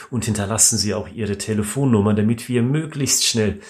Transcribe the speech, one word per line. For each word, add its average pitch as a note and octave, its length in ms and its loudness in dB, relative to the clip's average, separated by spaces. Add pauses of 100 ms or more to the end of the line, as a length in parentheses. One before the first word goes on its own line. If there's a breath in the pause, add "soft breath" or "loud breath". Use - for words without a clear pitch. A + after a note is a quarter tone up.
und A#2 160 -2
hinterlassen G#2+ 520 0
Sie G2+ 160 0
auch G2 140 -6
Ihre G#2 300 -4
Telefonnummer, G#2+ 760 2
damit G#2+ 360 0
wir A#2+ 140 2
möglichst C3+ 640 0
schnell G#2+ 440 0